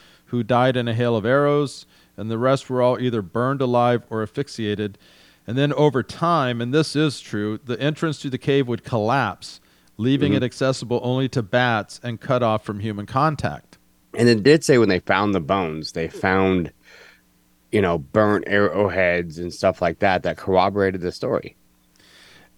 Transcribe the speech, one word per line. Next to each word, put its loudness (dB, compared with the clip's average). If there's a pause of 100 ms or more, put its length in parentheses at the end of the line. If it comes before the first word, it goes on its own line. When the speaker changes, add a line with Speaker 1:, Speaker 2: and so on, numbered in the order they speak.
(260)
Speaker 1:
who -2
died 2
in -2
a -2
hail 0
of -2
arrows, 0 (320)
and -8
the -4
rest 0
were 0
all 2
either 0
burned -2
alive 2
or -4
asphyxiated. -6 (480)
And -4
then 2
over 2
time," -2
and -4
this 0
is 0
true, -4
"the -6
entrance -2
to -8
the -6
cave 0
would -6
collapse, -2 (360)
leaving 0
Speaker 2:
Mm-hmm. 2
Speaker 1:
it 0
accessible -2
only 0
to -2
bats 0
and -8
cut 0
off 0
from -6
human -6
contact." -4 (360)
Speaker 2:
And 4
it 4
did 6
say 4
when 4
they 2
found 0
the 0
bones, -4
they -6
found, 0 (1000)
you 4
know, 2
burnt 2
arrowheads 0
and -6
stuff 0
like -2
that 2
that -4
corroborated 0
the -4
story. -6 (1000)